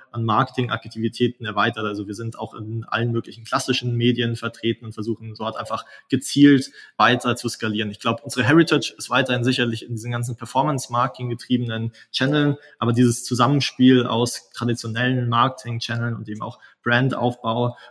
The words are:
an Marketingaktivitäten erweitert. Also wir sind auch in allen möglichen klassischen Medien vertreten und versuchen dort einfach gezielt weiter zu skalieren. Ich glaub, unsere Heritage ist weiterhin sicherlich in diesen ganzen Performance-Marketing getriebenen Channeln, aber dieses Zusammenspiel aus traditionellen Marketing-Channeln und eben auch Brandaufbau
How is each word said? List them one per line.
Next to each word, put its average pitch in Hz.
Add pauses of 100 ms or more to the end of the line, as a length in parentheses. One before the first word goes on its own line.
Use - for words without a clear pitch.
(100)
an 113
Marketingaktivitäten 113
erweitert. 107
Also 104
wir 104
sind 113
auch 110
in 113
allen 117
möglichen 113
klassischen 123
Medien 120
vertreten 117
und 110
versuchen 110
dort 110
einfach 110 (240)
gezielt 139 (260)
weiter 117
zu -
skalieren. 107
Ich 101
glaub, 117
unsere 127
Heritage 156
ist -
weiterhin 123
sicherlich 120
in 120
diesen 110
ganzen 120
Performance-Marketing 127
getriebenen 117 (200)
Channeln, 147 (220)
aber 117
dieses 120
Zusammenspiel 127
aus 120
traditionellen 120
Marketing-Channeln 117
und 113
eben 107
auch 107 (240)
Brandaufbau 120 (120)